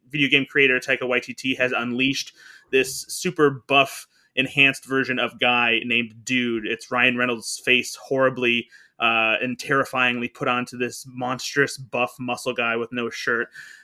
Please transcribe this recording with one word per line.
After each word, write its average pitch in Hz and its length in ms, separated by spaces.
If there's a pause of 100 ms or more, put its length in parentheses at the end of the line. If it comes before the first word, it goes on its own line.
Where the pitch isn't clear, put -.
video 143 200
game 135 180
creator 131 340
Taika 131 220
Waititi 123 560
has 127 140
unleashed 123 600 (400)
this 131 360
super 143 600
buff, 139 380 (300)
enhanced 135 480
version 127 360
of 120 180
Guy 120 460
named 117 400
Dude. 120 420
It's - 240
Ryan 123 260
Reynolds' 120 480
face 127 300
horribly, 123 720 (320)
uh, 113 420
and 127 180
terrifyingly 123 680
put - 200
onto 123 280
this 120 300
monstrous 127 720
buff 123 400
muscle 123 360
guy 117 220
with 117 160
no 120 180
shirt. 117 380 (360)